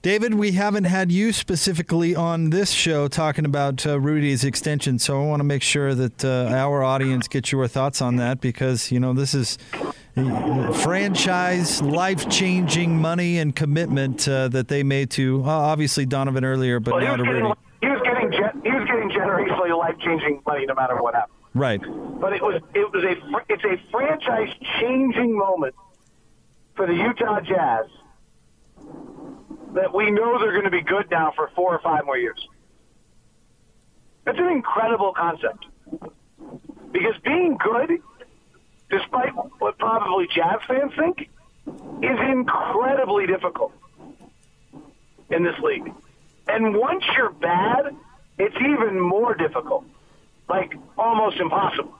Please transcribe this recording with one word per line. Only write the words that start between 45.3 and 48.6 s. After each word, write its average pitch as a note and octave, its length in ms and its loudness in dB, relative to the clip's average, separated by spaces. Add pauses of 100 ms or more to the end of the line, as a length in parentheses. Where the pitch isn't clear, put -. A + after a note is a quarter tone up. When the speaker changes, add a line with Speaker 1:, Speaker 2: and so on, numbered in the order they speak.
Speaker 2:
this D#3+ 160 -2
league. - 340 -2 (540)
And A3 280 2
once D4 280 0 (120)
you're B3+ 140 2
bad, B3 640 0 (440)
it's G3+ 160 0
even A#3 440 2